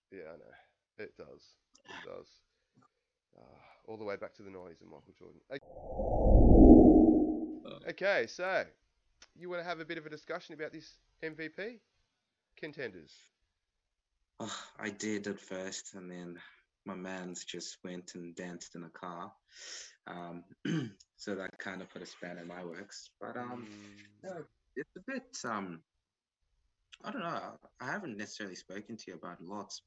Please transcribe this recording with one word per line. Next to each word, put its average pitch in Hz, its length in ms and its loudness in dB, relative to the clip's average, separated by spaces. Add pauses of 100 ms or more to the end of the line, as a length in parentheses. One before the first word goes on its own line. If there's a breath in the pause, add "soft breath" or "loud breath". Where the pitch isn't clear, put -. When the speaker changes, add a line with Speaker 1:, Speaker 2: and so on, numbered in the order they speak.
(120)
Speaker 1:
Yeah, 82 200 -18
I 82 40 -18
know. 57 180 -20 (500 loud breath)
It - 140 -20
does. 73 380 -20 (280)
It - 240 -18
does. 50 200 -16 (1080)
Uh, 60 220 -20 (300 loud breath)
all 110 100 -12
the 107 60 -12
way 101 120 -4
back 95 180 -12
to - 80 -20
the 98 80 -18
nineties 90 300 -16
and 92 100 -20
Michael 78 280 -20
Jordan. 85 220 -20 (100)
Okay. 143 100 -12 (2000)
Speaker 2:
Uh. - 240 -12
Speaker 1:
Okay, 175 380 0
so 175 360 -2 (720)
you 175 140 -14
wanna 170 140 -6
have 170 160 -8
a 160 40 -10
bit 165 140 -10
of 156 80 -14
a 156 40 -14
discussion 160 440 -12
about 151 180 -10
this - 260 -20 (240)
M 160 120 -10
V 151 140 -12
P 214 320 -14 (760)
contenders? 117 560 -12 (1300)
Speaker 2:
Oh, 110 240 -12 (160)
I 107 120 -8
did 104 380 -6
at 98 120 -8
first, 95 540 -12
and 90 160 -16
then 87 280 -14 (460 loud breath)
my 101 100 -10
mans 92 500 -10
just - 380 -14
went 90 320 -12
and 87 220 -14
danced 90 380 -14
in 85 100 -14
a 82 60 -18
car. 90 420 -14 (720 loud breath)
Um, 87 380 -14 (200)
<clears throat> 143 300 -4 (220)
so - 180 -8
that 92 240 -12
kind 95 220 -12
of 90 100 -16
put 90 120 -16
a 87 40 -16
span 87 320 -14
in 85 80 -16
my 87 160 -14
works. 90 460 -16 (100)
But, 113 200 -12
um, 123 280 -12
Speaker 1:
Mm. 104 640 -20
Speaker 2:
no, 170 140 -12 (320)
it's 147 200 -10
a 180 40 -18 (100)
bit, 262 340 -12
um, 95 360 -8 (1200)
I - 100 -10
don't 254 100 -8
know. 110 360 -8 (220)
I 123 60 -10
haven't 151 320 -8
necessarily 101 380 -12
spoken 104 420 -14
to - 100 -18
you 92 60 -14
about 82 260 -16
it 82 60 -18
lots, 98 400 -12